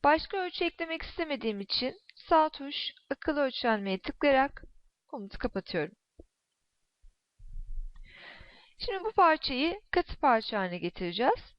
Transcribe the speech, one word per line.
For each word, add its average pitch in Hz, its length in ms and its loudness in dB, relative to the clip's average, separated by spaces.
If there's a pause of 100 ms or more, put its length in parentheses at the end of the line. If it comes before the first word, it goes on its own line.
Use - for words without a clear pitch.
Başka 320 340 4
ölçü 359 280 -2
eklemek 330 360 -4
istemediğim 226 600 -4
için 254 340 -4 (200)
sağ 311 340 4
tuş 277 260 -10 (340)
akıllı 294 320 -2
ölçenmeye 214 600 0
tıklayarak 269 640 2 (440)
komutu 202 300 -12
kapatıyorum. - 580 -4 (2750)
Şimdi 381 260 -4
bu 440 80 -2
parçayı 320 680 4 (100)
katı - 280 0
parça 226 400 4
haline 180 180 -2
getireceğiz. 180 800 -2